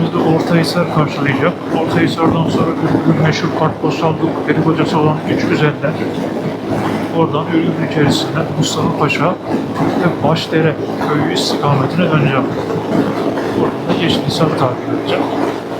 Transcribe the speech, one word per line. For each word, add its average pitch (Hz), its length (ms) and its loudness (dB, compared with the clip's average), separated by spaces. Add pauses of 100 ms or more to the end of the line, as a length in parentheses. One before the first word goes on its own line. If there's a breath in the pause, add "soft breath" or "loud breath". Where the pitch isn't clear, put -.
bizi 165 340 2
Ortahisar 165 600 2
karşılayacak. 143 580 0 (280)
Ortahisar'dan 165 680 2
sonra 160 180 2 (160)
Ürgüp'ün 160 400 2
meşhur 156 240 2 (120)
kartpostal 156 540 0 (340)
perikodesi 156 500 2
olan 151 200 2 (120)
Üç - 200 0
Güzeller. 147 420 2 (1300)
Oradan 160 360 0
Ürgüp'ün 160 380 0
içerisinden 147 540 2 (120)
Mustafa 156 420 0
Paşa 147 300 2
ve - 1000 -2
Başdere 160 480 0 (340)
köyü 147 240 0
istikametine 143 760 0
döneceğim. 139 320 2 (1160)
Oradan - 400 -2
da 180 40 0
Yeşilhisar'ı 156 460 0
takip 127 400 -2 (100)
edeceğim. - 240 -2 (560)